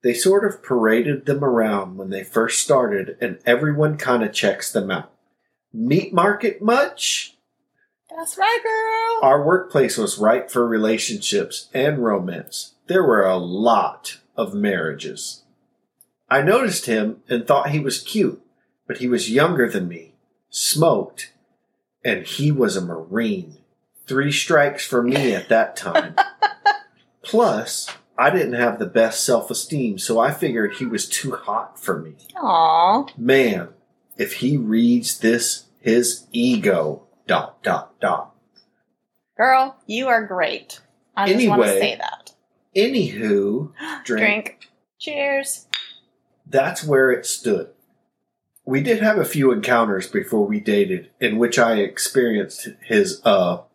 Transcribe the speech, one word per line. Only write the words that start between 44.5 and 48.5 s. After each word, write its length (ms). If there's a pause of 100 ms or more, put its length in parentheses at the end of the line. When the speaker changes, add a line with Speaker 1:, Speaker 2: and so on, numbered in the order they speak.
Speaker 2:
Cheers. 680 (800)
Speaker 1:
That's 380
where 280
it 140
stood. 440 (960)